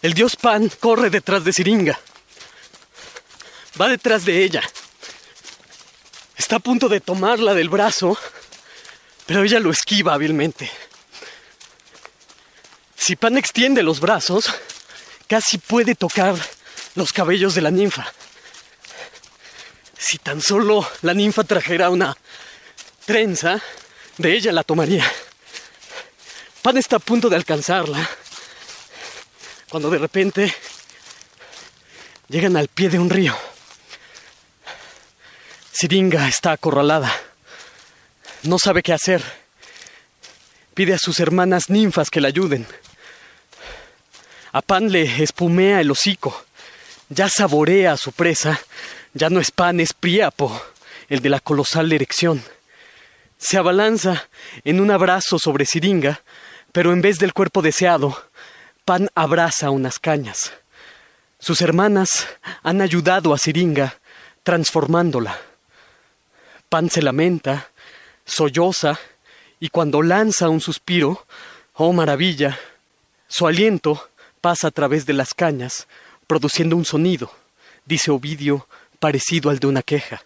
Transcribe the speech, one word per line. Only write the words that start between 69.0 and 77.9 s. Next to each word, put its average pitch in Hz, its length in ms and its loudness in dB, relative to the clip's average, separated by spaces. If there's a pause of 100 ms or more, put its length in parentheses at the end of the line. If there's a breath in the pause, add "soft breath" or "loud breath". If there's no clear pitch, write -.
y 160 120 -8
cuando 151 320 2
lanza 185 460 2
un 160 120 2
suspiro, 170 680 -2 (460 loud breath)
¡oh 165 200 2
maravilla!, 151 640 0 (720 loud breath)
su - 220 -2
aliento 170 600 0 (320 soft breath)
pasa 170 280 0
a - 20 0
través 147 340 0
de 143 100 -2
las 135 200 -2
cañas, 139 540 -4 (400 loud breath)
produciendo 165 480 0
un 170 80 0
sonido, 160 480 -2 (540 soft breath)
dice 151 260 0